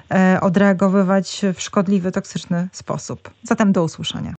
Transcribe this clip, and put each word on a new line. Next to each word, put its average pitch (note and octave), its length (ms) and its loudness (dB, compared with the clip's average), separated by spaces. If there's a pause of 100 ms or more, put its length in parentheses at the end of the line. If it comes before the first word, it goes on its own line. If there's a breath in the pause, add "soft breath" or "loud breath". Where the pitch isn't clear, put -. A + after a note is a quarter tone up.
(140 loud breath)
e, F#3 280 4
odreagowywać G3 1000 2 (140)
w - 80 -14
szkodliwy, F#3+ 500 -2
toksyczny F3+ 600 -4
sposób. - 580 -10 (120)
Zatem A3 300 2
do F3+ 120 2
usłyszenia. D#3+ 540 -6